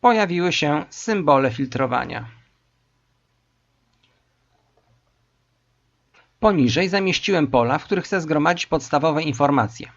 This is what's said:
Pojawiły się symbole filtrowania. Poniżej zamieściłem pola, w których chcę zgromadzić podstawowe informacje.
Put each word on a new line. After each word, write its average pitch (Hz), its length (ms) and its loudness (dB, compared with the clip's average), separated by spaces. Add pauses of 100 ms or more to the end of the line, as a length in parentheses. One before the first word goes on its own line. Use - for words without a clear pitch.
Pojawiły 180 520 2
się 151 380 0
symbole 147 600 2
filtrowania. 123 760 -4 (4000)
Poniżej 175 480 4
zamieściłem 185 580 0
pola, 123 320 2
w - 60 -10
których 185 200 -2
chcę 190 160 -4
zgromadzić 160 460 0
podstawowe 151 560 -2
informacje. 139 760 -2